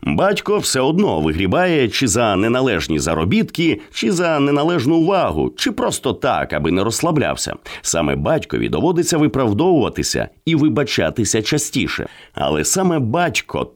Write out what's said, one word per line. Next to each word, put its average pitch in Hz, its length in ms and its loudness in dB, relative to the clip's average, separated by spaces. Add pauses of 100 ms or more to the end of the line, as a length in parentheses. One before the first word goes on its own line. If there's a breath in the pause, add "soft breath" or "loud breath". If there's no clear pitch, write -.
батько 185 560 0
все 135 220 -2
одно 147 400 2
вигрібає 107 680 2
чи 131 180 0
за 107 280 2
неналежні 107 640 0
заробітки, 104 800 0 (120)
чи 226 180 -2
за 165 280 0
неналежну 143 560 2
увагу, 151 600 0
чи - 160 -4
просто - 420 -2
так, 85 400 -2
аби 76 180 0
не 90 120 2
розслаблявся. 113 720 -2 (260 loud breath)
Саме 76 340 -2
батькові 69 540 -2
доводиться 170 480 0
виправдовуватися 120 1120 2 (160)
і 165 100 2
вибачатися 120 840 0
частіше. - 640 -2 (260 loud breath)
Але 76 320 0
саме 180 340 0
батько 135 640 -2 (100)